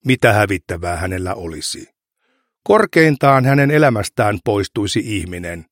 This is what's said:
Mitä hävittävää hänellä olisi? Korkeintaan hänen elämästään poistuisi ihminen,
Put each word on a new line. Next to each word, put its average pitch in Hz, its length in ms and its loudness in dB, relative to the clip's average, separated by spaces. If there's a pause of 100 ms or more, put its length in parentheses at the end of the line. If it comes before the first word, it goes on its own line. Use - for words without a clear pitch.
Mitä 123 280 4
hävittävää 90 640 -2
hänellä 92 380 -6
olisi? 82 540 -12 (720)
Korkeintaan 156 840 4
hänen 139 260 2
elämästään 113 760 0
poistuisi 101 600 -2
ihminen, 87 680 -8